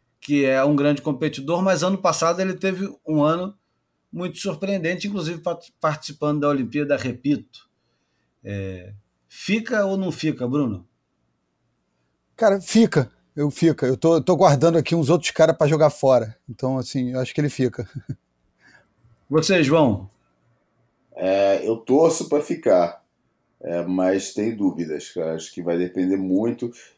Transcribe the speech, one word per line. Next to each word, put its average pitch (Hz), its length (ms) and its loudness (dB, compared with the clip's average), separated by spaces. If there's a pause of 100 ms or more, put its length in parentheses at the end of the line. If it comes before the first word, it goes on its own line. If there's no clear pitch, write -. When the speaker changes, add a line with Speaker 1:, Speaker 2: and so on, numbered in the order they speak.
(200)
Speaker 1:
que 143 240 0
é 135 200 2
um 147 120 2
grande 143 280 0
competidor, 147 580 -4
mas 185 220 0
ano 190 160 0
passado 170 400 0
ele 190 160 -2
teve 190 360 -4 (160)
um 156 160 0
ano 175 320 -2 (560)
muito 175 280 -8
surpreendente, 180 680 -4
inclusive 175 320 -6
pat-, 170 400 -6
participando 147 640 -4
da 147 80 2
Olimpíada, 143 480 -2
repito. - 720 -4 (720)
É, 98 500 -10 (360)
fica 220 560 -4
ou 196 120 -2
não 185 140 -4
fica, 139 360 -4
Bruno? 123 400 -4 (1500)
Speaker 2:
Cara, 202 240 2
fica. 185 520 2 (220)
Eu 147 160 0
fica. 151 360 2
Eu 127 100 2
tô, 165 200 4
eu 151 60 4
tô 180 140 2
guardando 165 420 6
aqui 151 160 0
uns 160 160 0
outros - 220 2
caras 160 240 4
pra 160 100 2
jogar 151 240 4
fora. 120 480 2 (120)
Então, 131 280 -4
assim, 127 360 -4
eu 131 80 -4
acho 123 120 -6
que - 60 -6
ele 147 100 2
fica. 123 400 -2 (180)
<laughs> - 1200 -20
Speaker 1:
Você, 160 340 2
João? 135 460 2 (1080)
Speaker 3:
É, 98 500 2
eu 110 120 -2
torço 160 500 2
pra 147 140 0
ficar, 101 600 0 (600)
é, 85 240 -4
mas 92 480 -2
tem 110 200 -4
dúvidas, 85 580 -4
cara. 80 240 -6
Acho - 180 -12
que 90 80 -12
vai 85 160 -2
depender 92 400 -2
muito 107 520 -2 (280)